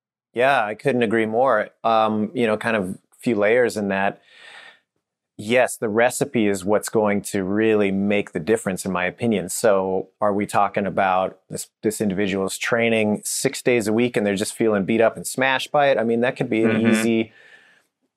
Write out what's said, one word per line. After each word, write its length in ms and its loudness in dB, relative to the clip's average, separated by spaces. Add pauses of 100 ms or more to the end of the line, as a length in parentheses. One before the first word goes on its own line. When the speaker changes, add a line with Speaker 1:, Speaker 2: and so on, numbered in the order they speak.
(340)
Speaker 1:
Yeah, 300 2
I 100 -6
couldn't 280 0
agree 240 0
more. 440 0 (120)
Um, 520 0
you 120 0
know, 100 0
kind 200 -2
of 220 -4 (200)
few 160 -2
layers 420 2
in 120 -4
that. 340 -2 (1120)
Yes, 420 2
the 100 -4
recipe 580 2
is 200 -2
what's 240 0
going 320 2
to 220 -4
really 460 2
make 420 -2
the 80 -4
difference, 440 -2
in 80 -4
my 140 -2
opinion. 420 -2
So 640 0 (100)
are 140 0
we 100 -2
talking 400 0
about 640 -2
this, 200 -12 (140)
this 200 -2
individual's 560 -2
training 680 0
six 380 -4
days 260 2
a 40 0
week 260 0
and 80 0
they're 80 0
just 200 -4
feeling 300 0
beat 160 0
up 160 4
and 100 -12
smashed 460 -2
by 160 2
it? 80 2
I 80 0
mean, 160 0
that 160 0
could 140 -4
be 120 2
an 100 2
Speaker 2:
Mm-hmm. 180 0
Speaker 1:
easy, 420 0 (840)